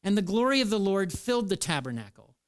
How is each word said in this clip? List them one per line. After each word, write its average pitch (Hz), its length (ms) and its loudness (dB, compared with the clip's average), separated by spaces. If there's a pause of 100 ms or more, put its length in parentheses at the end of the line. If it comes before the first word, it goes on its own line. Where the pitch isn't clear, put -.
and 202 120 2
the 214 60 2
glory 240 380 2
of 214 100 0
the 214 80 0
Lord 196 340 0
filled 240 360 -2
the 190 80 0
tabernacle. 120 800 -6 (140)